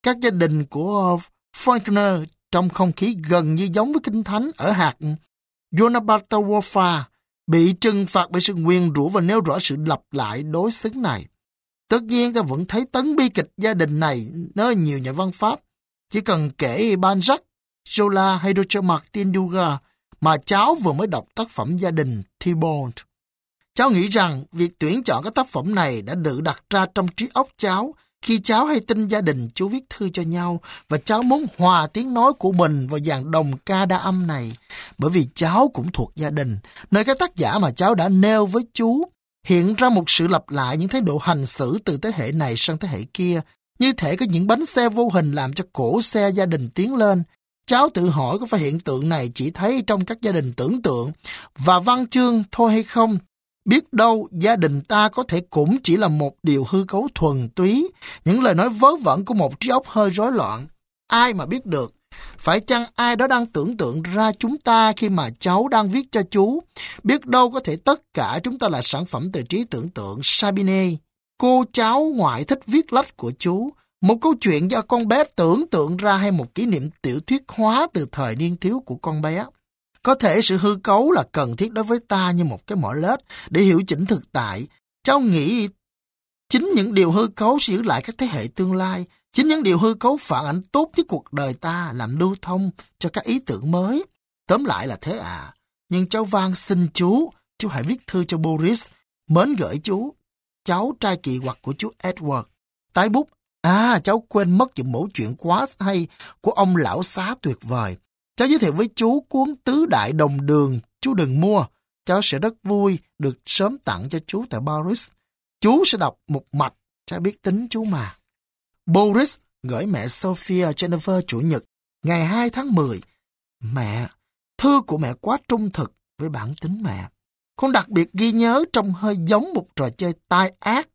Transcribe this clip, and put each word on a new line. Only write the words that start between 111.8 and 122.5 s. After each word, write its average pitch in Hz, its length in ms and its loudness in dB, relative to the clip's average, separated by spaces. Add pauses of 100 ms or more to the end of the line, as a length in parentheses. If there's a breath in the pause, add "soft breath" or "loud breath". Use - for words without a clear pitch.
Cháu 185 160 2
sẽ 143 160 -2
rất 214 240 -2
vui 202 360 0 (200)
được 139 280 -4
sớm 220 320 -2
tặng 101 320 -6
cho 165 160 -4
chú 214 240 -8
tại 113 160 -6
Paris. 156 420 -2 (520)
Chú 262 240 4
sẽ 247 140 0
đọc 147 160 -2 (140)
một 139 140 -4 (100)
mạch, 139 220 -2 (320)
cháu 180 140 -8
biết 202 220 -4
tính 208 280 -2
chú 220 140 -4
mà. 139 320 -4 (720)
Boris 208 500 4 (260)
gửi 127 240 -4
mẹ 127 220 -4
Sophia 180 640 -2
Jennifer 175 560 -2
Chủ - 140 -4
nhật, 151 240 0 (400)
ngày 165 200 0
hai 233 260 0